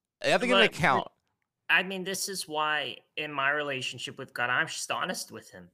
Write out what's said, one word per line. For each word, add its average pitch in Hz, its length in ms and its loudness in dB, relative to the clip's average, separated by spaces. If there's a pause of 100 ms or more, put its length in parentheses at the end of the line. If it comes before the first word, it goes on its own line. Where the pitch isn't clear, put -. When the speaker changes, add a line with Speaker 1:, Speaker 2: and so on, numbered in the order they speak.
(240)
Speaker 1:
You 139 80 4
have 185 100 6
to 247 60 2
give 196 100 4
an 190 60 8
Speaker 2:
Look, - 120 4
Speaker 1:
account. 139 320 4 (600)
Speaker 2:
I 165 140 4
mean, 190 220 -6
this 185 260 -4
is 185 180 -8
why 151 500 -2 (200)
in 151 160 -6
my 139 160 0
relationship 139 720 -4
with 127 160 -12
God, 123 160 2
I'm 156 160 4
just - 240 -8
honest 147 400 -4
with 110 180 -14
him. 90 240 -18